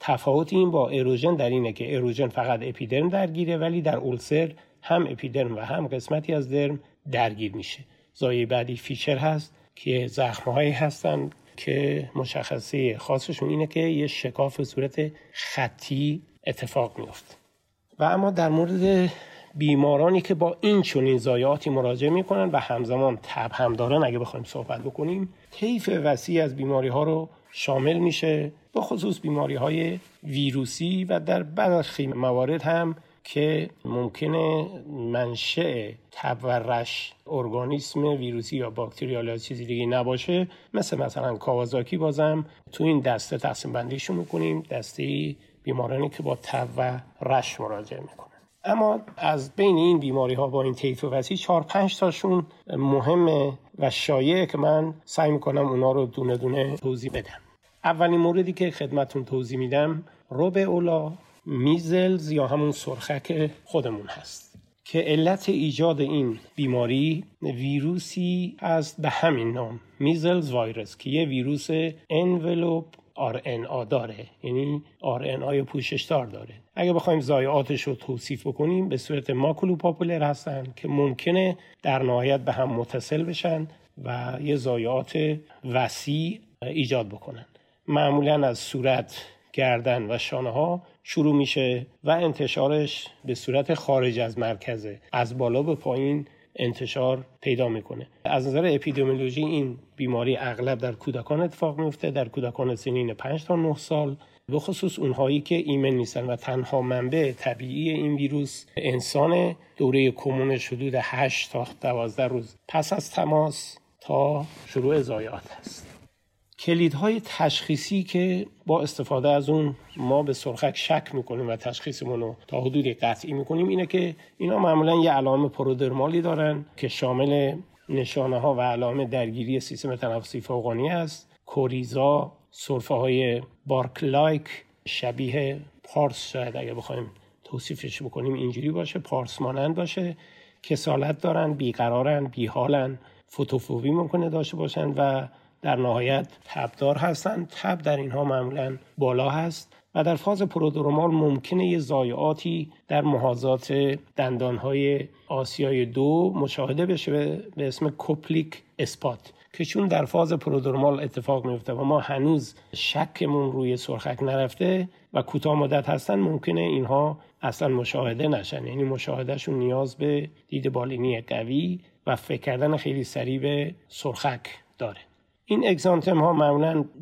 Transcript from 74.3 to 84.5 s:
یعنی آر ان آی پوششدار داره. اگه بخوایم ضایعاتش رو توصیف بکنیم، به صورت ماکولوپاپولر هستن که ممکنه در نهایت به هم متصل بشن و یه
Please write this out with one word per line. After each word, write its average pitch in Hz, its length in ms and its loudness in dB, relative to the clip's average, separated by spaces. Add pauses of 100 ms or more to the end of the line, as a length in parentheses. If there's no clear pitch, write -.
یعنی 143 400 -2 (180)
آر 123 260 -2
ان 131 160 -4
آی 139 200 0
پوششدار 131 640 -2
داره. 107 280 -14 (200)
اگه 175 180 2
بخوایم 165 280 2
ضایعاتش 135 600 2
رو 139 120 -4
توصیف 123 520 -8
بکنیم، 175 420 0
به 143 80 -2
صورت 139 340 -4
ماکولوپاپولر 160 920 0
هستن 139 440 -2 (100)
که - 120 -8
ممکنه 156 680 2 (260)
در 131 200 2
نهایت 127 380 4
به 127 120 0
هم 127 200 0
متصل 123 520 -2
بشن 160 420 -2 (380)
و 123 380 -6
یه 147 140 2